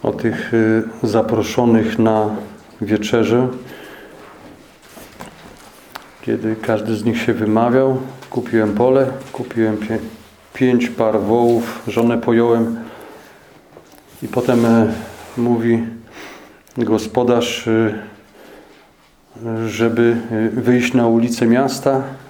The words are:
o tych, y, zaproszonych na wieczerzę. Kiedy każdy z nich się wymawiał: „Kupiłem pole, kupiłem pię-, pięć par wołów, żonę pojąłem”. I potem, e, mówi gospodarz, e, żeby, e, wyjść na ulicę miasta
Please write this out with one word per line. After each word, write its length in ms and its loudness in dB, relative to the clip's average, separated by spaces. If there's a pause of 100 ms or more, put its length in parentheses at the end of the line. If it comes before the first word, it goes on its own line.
o 100 0
tych, 420 -4
y, 280 2 (200)
zaproszonych 960 2
na 320 2 (500)
wieczerzę. 680 0 (2750)
Kiedy 360 -2
każdy 400 -2
z 80 -6
nich 180 0
się 120 0
wymawiał: 640 2 (340)
„Kupiłem 440 0
pole, 320 4 (260)
kupiłem 440 -2
pię-, 220 -4 (560)
pięć 340 2
par 320 0
wołów, 680 2
żonę 300 2
pojąłem”. 580 2 (1500)
I 60 -10
potem, 380 2
e, 260 4 (440)
mówi 500 2 (920)
gospodarz, 920 0
e, 440 -2 (1500)
żeby, 500 2 (140)
e, 180 0
wyjść 460 2
na 120 4
ulicę 400 2
miasta 560 2 (280)